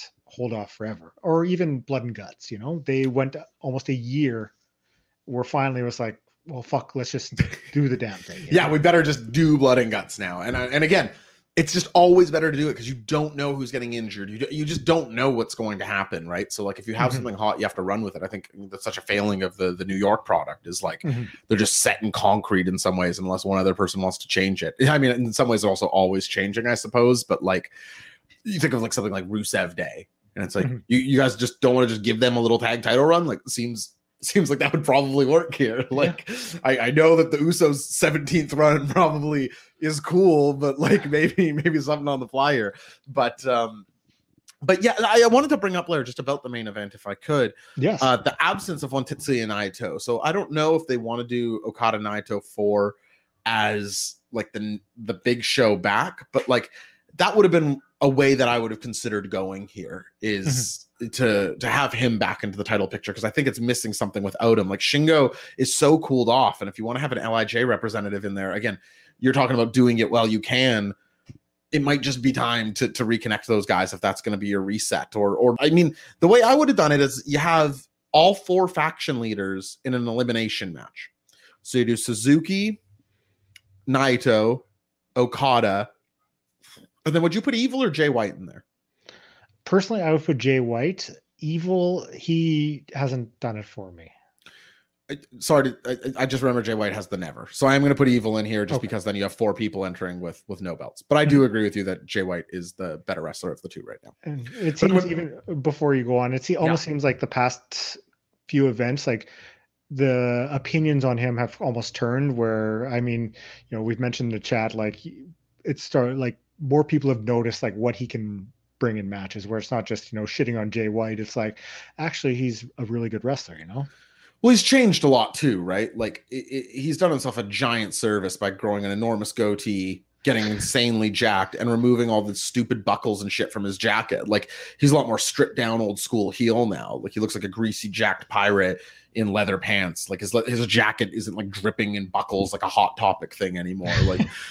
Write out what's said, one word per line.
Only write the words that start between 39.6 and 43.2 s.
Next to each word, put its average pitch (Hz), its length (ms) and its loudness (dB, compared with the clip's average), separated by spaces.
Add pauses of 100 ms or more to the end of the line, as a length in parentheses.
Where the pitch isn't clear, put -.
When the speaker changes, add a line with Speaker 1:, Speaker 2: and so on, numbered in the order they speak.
Speaker 2:
is 156 200 -2
cool, 151 540 4
but, 139 260 -2
like, 160 300 2
maybe, 160 420 2
maybe 156 280 0
something 143 280 -2
on 135 140 -2
the 117 60 -8
fly 139 260 2
here. 107 200 -2 (320)
But, 131 400 -2